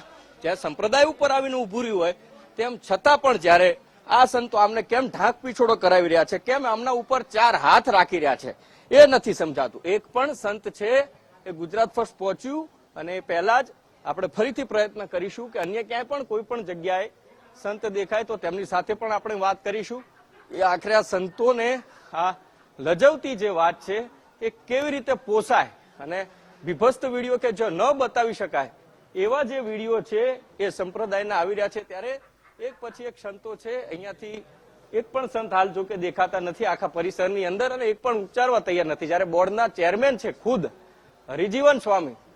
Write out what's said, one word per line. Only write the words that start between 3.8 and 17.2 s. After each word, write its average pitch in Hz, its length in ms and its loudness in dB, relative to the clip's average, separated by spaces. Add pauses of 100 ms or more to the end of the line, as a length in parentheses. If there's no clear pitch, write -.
આ 240 180 6
સંતો 240 340 0
આમને 214 240 4
કેમ 240 260 -2
ઢાંક 208 260 0
પીછોડો 254 400 0
કરાવી 180 340 4
રહ્યા 165 160 4
છે, 180 140 -2
કેમ 262 280 -2
આમના 233 240 -2
ઉપર 247 320 -2
ચાર 220 340 4
હાથ 156 320 6
રાખી 185 300 4
રહ્યા 143 180 2
છે, 127 140 -10 (400)
એ 285 160 12
નથી 240 280 2
સમજાતું. 135 500 -4
એક 202 220 -2
પણ 269 260 -2
સંત 208 360 -8
છે 247 380 0 (400)
એ 185 40 -10
ગુજરાત 175 440 -4
ફર્સ્ટ - 240 -4
પહોંચ્યું 262 500 -6 (280)
અને 170 200 -10
એ 185 40 -8
પહેલા 196 420 2
જ - 40 -12 (380)
આપણે 165 220 -4
ફરીથી 247 380 -4
પ્રયત્ન 208 400 -2
કરીશું 196 460 -8
કે 226 80 -8
અન્ય 196 240 -4
ક્યાંય 233 220 -6
પણ 277 180 -6
કોઈ 220 200 -6
પણ 233 200 -8
જગ્યાએ 185 480 -4 (520)